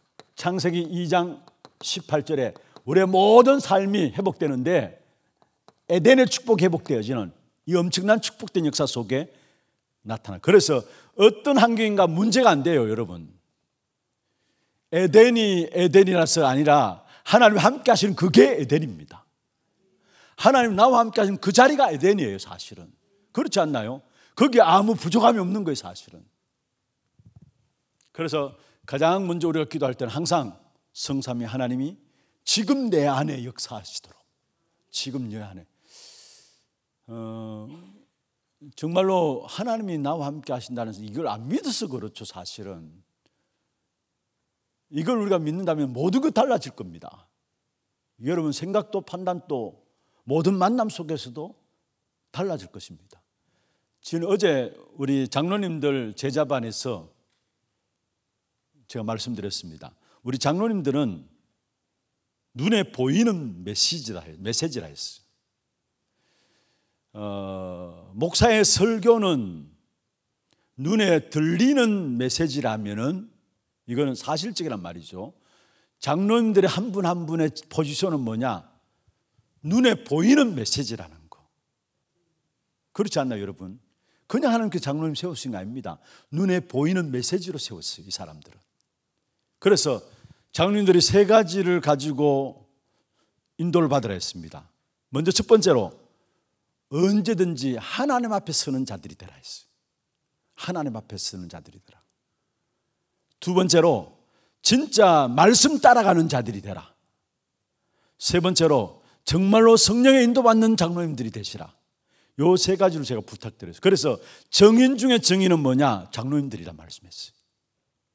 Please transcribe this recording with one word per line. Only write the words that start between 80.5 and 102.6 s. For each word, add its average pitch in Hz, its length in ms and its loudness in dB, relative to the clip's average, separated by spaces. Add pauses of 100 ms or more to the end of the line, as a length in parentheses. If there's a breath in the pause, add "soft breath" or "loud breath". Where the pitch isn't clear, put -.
메시지라는 107 640 -8 (140)
거. - 160 -20 (1500)
그렇지 202 260 -4
않나요, 127 220 -4
여러분? 98 400 -14 (460)
그냥 254 260 -2
하나님께 220 260 -2
장로님 151 360 -6
세우신 143 380 -10
거 95 60 -10
아닙니다. 98 400 -12 (320 soft breath)
눈에 180 300 -2
보이는 165 500 -2
메시지로 165 480 -6
세웠어요, - 480 -14
이 95 40 -20
사람들은. 78 480 -16 (1000)
그래서 151 440 2 (500 soft breath)
장로님들이 190 480 4
세 196 260 4
가지를 180 540 2
가지고 143 880 -2 (920)
인도를 165 300 2
받으라 117 260 -2
했습니다. - 540 -14 (400)
먼저 160 220 -2
첫 - 160 -2
번째로 170 460 4 (1000)
언제든지 170 840 -2
하나님 247 560 -4
앞에 196 200 -6
서는 131 320 -6
자들이 - 300 -14
되라 - 200 -20
했어요. - 340 -20 (880)
하나님 139 420 -8
앞에 107 200 -14
서는 92 320 -12
자들이 - 360 -20
되라. - 160 -20 (1400)